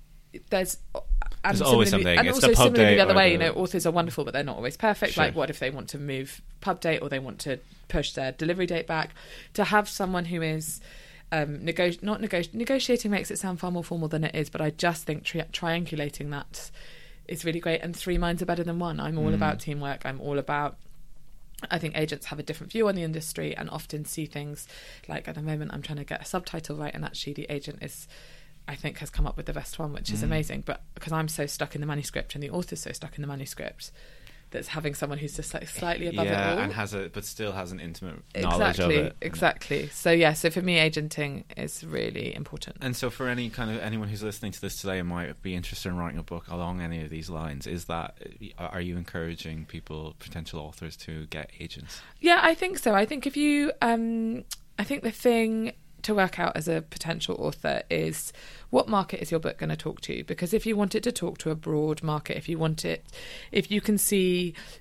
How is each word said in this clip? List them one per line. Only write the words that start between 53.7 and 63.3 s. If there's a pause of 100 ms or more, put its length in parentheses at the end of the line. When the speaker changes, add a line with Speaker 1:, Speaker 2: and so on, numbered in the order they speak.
Speaker 1:
um, (340)
I
think
the
thing (320)
to
work
out
as
a
potential
author
is (380)
what
market
is
your
book
gonna
talk
to?
Because
if
you
want
it
to
talk
to
a
broad
market,
if
you
want
it, (460)